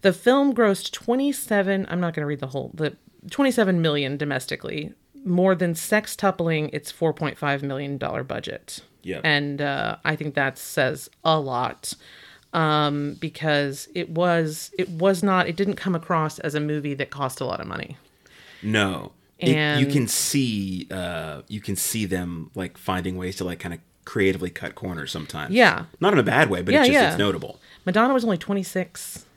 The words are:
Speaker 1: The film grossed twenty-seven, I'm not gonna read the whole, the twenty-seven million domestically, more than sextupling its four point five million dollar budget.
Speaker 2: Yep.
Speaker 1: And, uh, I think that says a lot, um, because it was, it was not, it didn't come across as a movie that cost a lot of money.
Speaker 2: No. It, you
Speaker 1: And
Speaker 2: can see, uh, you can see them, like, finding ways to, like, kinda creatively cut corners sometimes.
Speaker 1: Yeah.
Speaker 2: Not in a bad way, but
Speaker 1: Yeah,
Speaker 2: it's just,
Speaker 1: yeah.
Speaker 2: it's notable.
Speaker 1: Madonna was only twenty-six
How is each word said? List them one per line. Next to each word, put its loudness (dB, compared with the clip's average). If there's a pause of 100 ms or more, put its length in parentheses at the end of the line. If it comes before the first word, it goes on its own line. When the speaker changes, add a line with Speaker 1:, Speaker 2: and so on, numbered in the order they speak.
Speaker 1:
The 6
film 4
grossed 2
twenty-seven, 0
I'm -2
not 0
gonna -4
read -2
the -8
whole, -6
the -4 (340)
twenty-seven 4
million 0
domestically, -6 (300)
more 4
than 0
sextupling 0
its -8
four 0
point -4
five -2
million -4
dollar -4
budget. -8 (240)
Speaker 2:
Yep. -6
Speaker 1:
And, 0
uh, -2
I 0
think -6
that 0
says -2 (140)
a 4
lot, -4 (600)
um, 0
because -2
it -6
was, 0
it -2
was 2
not, 4
it -4
didn't 0
come -2
across -2
as -4
a 0
movie -2
that -4
cost -6
a -4
lot -4
of -8
money. -8 (640)
Speaker 2:
No. 0 (280)
It, 2
you 6
Speaker 1:
And 2
Speaker 2:
can 2
see, 0
uh, -6
you -8
can -4
see -2
them, -4
like, -8
finding -4
ways -6
to, -4
like, -4
kinda -8 (260)
creatively 0
cut -10
corners -8
sometimes. -8
Speaker 1:
Yeah. 4 (140)
Speaker 2:
Not 4
in 6
a 4
bad 4
way, 0
but -2
Speaker 1:
Yeah, 6
Speaker 2:
it's 6
just, 4
Speaker 1:
yeah. 6
Speaker 2:
it's -4
notable. -2 (260)
Speaker 1:
Madonna 2
was 2
only 2
twenty-six -6 (120)